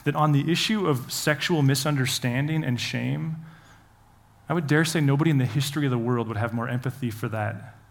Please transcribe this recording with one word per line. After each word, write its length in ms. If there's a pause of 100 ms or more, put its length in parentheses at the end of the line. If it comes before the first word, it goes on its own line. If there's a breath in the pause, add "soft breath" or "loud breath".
that 120
on 180
the 180
issue 360
of 240
sexual 500
misunderstanding 1000
and 160
shame, 580 (1120 loud breath)
I 40
would 140
dare 160
say 160
nobody 320
in 60
the 80
history 400
of 60
the 60
world 300
would 80
have 180
more 140
empathy 420
for 200
that 460 (160)